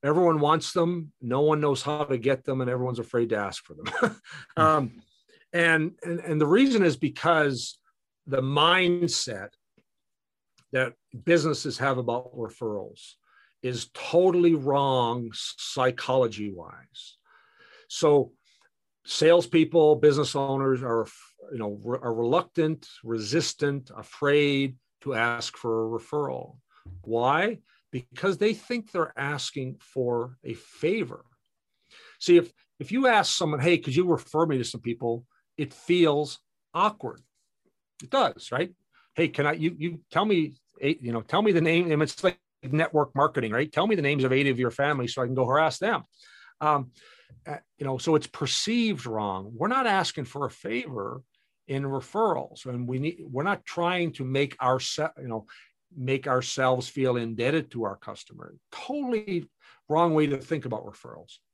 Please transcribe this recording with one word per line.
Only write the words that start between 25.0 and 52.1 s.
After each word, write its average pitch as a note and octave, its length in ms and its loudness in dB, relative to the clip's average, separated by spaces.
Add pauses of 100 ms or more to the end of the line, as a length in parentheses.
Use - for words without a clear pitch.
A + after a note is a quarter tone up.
to C#3 140 -6
ask A#2 420 -2
for A2+ 280 -2
a A2+ 140 -4
referral. C3+ 580 -6 (440)
Why? C#3 580 0 (320)
Because E3 460 -4
they G#3+ 160 2
think A3 380 -8
they're E3 260 -4
asking C#3 600 -6
for B2 640 -4
a B2+ 100 -10
favor. E3 720 -6 (960)
See, F3 180 8
if, E3+ 140 4 (280)
if C#3+ 120 -10
you C4 160 2
ask G#3+ 280 4
someone, D3+ 240 -2
"Hey, E3 180 4
could C3 180 -4
you F3+ 100 4
refer E3 400 0
me D3 120 0
to A#2+ 60 -2
some A2+ 180 -8
people?" A#2 440 -4 (320)
it C#3+ 160 -6
feels D3+ 680 2 (340)
awkward. E3+ 480 -2 (800)
It - 60 -18
does, - 420 0
right? E3 220 -4 (420)
"Hey, E3 120 2
can D3 180 -2
I, D3 80 0
you, E3 240 -2
you E3 220 -6 (120)
tell F#3 140 0
me E3 280 0 (280)
eight, D3+ 200 -2
you A#2+ 100 -6
know, A#2 100 -4
tell E3+ 200 0
me G#3+ 100 2
the E3+ 100 4
name." E3 300 2
And D3+ 100 2
it's - 220 -4
like F3+ 160 0 (240)
network D3 520 0
marketing, C3 360 0
right? C3 200 -2
"Tell F#3 160 0
me A3 80 2
the F3 60 0
names C#3+ 220 0
of B2+ 80 2
eight C#3 160 4
of B2 120 0
your A#2+ 120 0
family C#3 360 -2
so C3 140 -6
I B2 40 -2
can B2+ 100 -4
go C3 100 2
harass D3+ 340 2
them." G3 240 -2 (580)
Um, C#3+ 300 0 (560)
uh, D3 100 -10 (200)
you D3 80 -8
know, C3 120 -4
so D#3 180 0
it's D3+ 120 0
perceived G#3 800 -2
wrong. G#2 500 -4
We're D3 120 -2
not B3+ 200 0
asking F#3 380 0
for C#3+ 200 -6
a D3+ 60 -4
favor C3+ 720 -8 (460)
in C#3 160 -4
referrals, C#3 840 -4